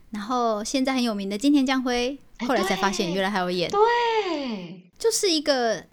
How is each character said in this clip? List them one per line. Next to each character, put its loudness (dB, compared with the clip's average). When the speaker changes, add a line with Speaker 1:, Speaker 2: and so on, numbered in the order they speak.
Speaker 1:
然 -10
后 0
现 -2
在 0
很 0
有 0
名 -6
的 -4
金 2
田 6
将 2
晖， -2
Speaker 2:
哎， -4
Speaker 1:
后 2
来 2
才 0
发 2
现 -2
原 0
来 0
还 -2
有 -2
演。 -2
Speaker 2:
对。 0
Speaker 1:
就 2
是 0
一 2
个 0